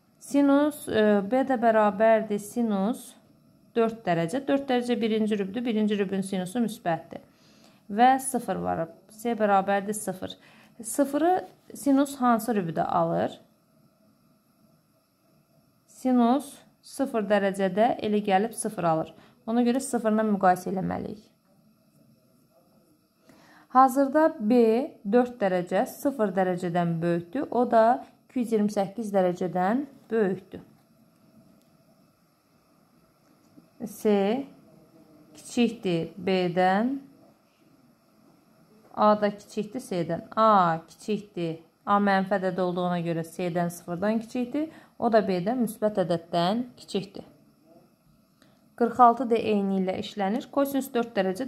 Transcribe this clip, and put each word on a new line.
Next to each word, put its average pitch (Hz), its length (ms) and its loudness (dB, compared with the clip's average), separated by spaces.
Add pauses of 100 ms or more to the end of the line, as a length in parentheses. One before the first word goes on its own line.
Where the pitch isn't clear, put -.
(260)
Sinus, 285 640 2
e, 214 420 4
B 262 160 2
də 269 140 0
bərabərdir 214 800 2
sinus 220 720 -4 (640)
dörd 220 300 0
dərəcə. 165 400 0
Dörd 277 200 0
dərəcə 247 320 0
birinci 214 400 0
rübdür. 196 260 -6
Birinci 214 340 0
rübün 196 280 -2
sinusu 190 380 -4
müsbətdir. - 580 -6 (680)
Və 247 280 4
sıfır 190 440 -6
var. 175 240 -4 (340)
C 233 180 -4
bərabərdir 202 560 0
sıfır. 190 420 -10 (460)
Sıfırı 294 640 0 (280)
sinus 277 440 0
hansı 233 380 0
rübdə 165 280 -2
alır? 170 540 0 (2500)
Sinus 254 640 2 (320)
sıfır 247 480 -4
dərəcədə 196 720 2
elə 208 240 0
gəlib 202 280 0
sıfır 208 300 -6
alır. 160 300 -2 (320)
Ona 233 160 2
görə 240 180 0
sıfırla 220 460 0
müqayisə 185 460 2
eləməliyik. 180 500 -6 (2500)
Hazırda 277 540 6 (100)
B 233 180 4 (460)
dörd 240 340 2
dərəcə 185 480 0
sıfır 220 480 -2
dərəcədən 175 680 0
böyükdür. 170 480 -2
O 240 200 0
da 233 340 4 (220)
iki - 140 -6
yüz 226 120 -4
iyirmi 208 200 2
səkkiz 196 420 -6
dərəcədən 185 720 0 (240)
böyükdür. 190 500 -4 (3250)
C 214 600 0 (880)
kiçikdir 185 800 -2
B-dən. 185 800 0 (2000)
A 214 240 6
da 208 160 2
kiçikdir 214 440 -8
C-dən. 170 420 -4 (140)
A 190 520 4
kiçikdir. 175 720 -6 (280)
A 202 160 2
mənfi 196 360 2
ədəd 185 260 -4
olduğuna 180 400 -2
görə 165 240 -4
C-dən 175 420 -4
sıfırdan 196 520 -4
kiçikdir. 254 480 -6 (280)
O 233 140 0
da 220 160 6
B-dən 196 380 -2
müsbət 208 360 -2
ədəddən 175 600 -2 (180)
kiçikdir. - 460 -8 (1500)
Qırx 233 240 0
altı 240 300 6
D 233 60 4 (160)
eyni 196 280 0
ilə 185 200 -2
işlənir. 208 520 -4
Kosinus 277 400 -2
dörd 233 240 -2
dərəcə, 190 320 -2